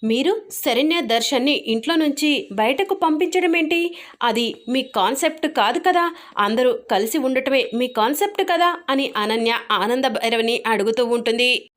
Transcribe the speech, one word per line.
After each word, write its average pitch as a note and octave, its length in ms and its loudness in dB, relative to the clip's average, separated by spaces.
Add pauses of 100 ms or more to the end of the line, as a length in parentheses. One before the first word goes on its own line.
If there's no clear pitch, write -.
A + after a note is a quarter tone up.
"మీరు C#4+ 380 0 (240)
శరణ్య D4+ 360 2
దర్శన్ని A#3+ 500 0
ఇంట్లో A3+ 440 -2
నుంచి D4 560 0
బయటకు A#3+ 420 0
పంపించడం E4+ 640 0
ఏంటి? E4+ 380 -2 (280)
అది A#3 320 0 (140)
మీ B3+ 120 0
కాన్సెప్ట్ C4 680 -2
కాదు B3 320 0
కదా, F4 360 0 (220)
అందరూ A3+ 420 0 (120)
కలిసి A3 260 0
ఉండటమే C4 560 0
మీ B3 140 -2
కాన్సెప్ట్ D4 560 0
కదా?" F4 360 2 (100)
అని C4+ 260 0
అనన్య A3+ 440 0 (120)
ఆనంద A3+ 340 0
భైరవిని A#3 640 0
అడుగుతూ A3 380 0
ఉంటుంది. A#3+ 720 0